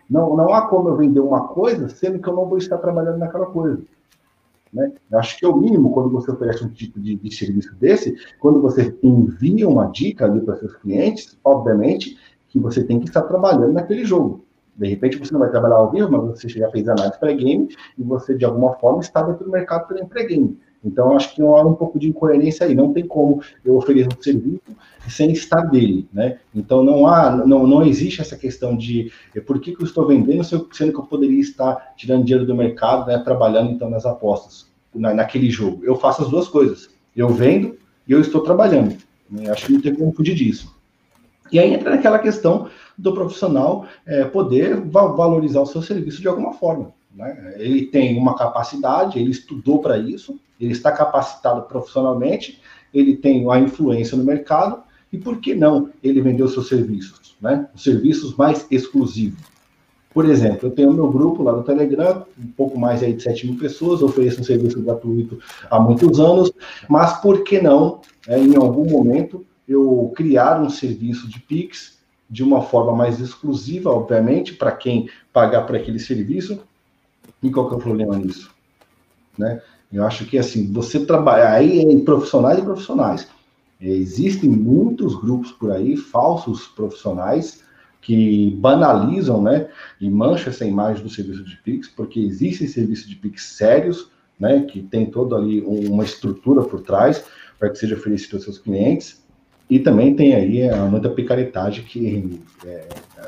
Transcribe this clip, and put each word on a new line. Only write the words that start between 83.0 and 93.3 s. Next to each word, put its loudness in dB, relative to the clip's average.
É, -10
existem -2
muitos 2
grupos -4
por -6
aí, -2
falsos -2
profissionais, -6
que 2
banalizam, 2
né, 0
e -6
mancham 0
essa -8
imagem -4
do -14
serviço -12
de -20
Pix, -8
porque -10
existem -4
serviços -4
de -18
Pix -12